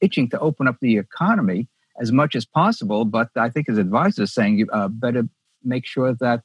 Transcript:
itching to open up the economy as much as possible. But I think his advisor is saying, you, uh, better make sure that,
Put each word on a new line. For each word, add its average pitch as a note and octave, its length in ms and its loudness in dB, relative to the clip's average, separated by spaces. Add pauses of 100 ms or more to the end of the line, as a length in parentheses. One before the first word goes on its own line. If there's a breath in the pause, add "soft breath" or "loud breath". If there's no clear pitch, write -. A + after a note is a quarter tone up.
itching D3+ 300 2
to - 100 -4
open D3+ 260 0
up B2 140 0
the A#2 160 2
economy A#2+ 720 0 (320)
as A#2 100 -4
much C#3+ 240 2
as A#2+ 100 -2
possible. A#2 600 0
But A2+ 320 0
I A#2 140 0
think D3 180 -4
his G#2+ 100 2
advisor A2+ 440 0
is G2 100 -2
saying, G#2+ 260 2
you, A2 140 0
uh, G2+ 160 -2
better A#2 400 -2 (340)
make B2+ 240 -4
sure C3 280 -2
that, A#2+ 300 -2